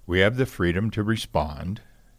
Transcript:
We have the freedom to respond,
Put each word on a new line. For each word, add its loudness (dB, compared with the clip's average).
We 2
have 6
the 0
freedom 0
to -4
respond, -4